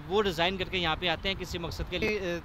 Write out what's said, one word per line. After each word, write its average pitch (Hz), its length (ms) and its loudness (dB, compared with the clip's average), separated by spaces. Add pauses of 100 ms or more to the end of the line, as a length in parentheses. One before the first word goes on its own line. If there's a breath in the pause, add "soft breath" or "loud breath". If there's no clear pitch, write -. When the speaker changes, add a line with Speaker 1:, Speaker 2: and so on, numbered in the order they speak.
Speaker 1:
वो 190 140 4
resign 185 360 2
करके 185 200 -2
यहाँ 160 180 2
पे 180 120 -2
आते 165 220 0
हैं 196 80 -2
किसी 180 220 -6
मकसद 165 320 -4
के 175 80 -2
लिए। 214 100 2
Speaker 2:
ए, 185 360 -2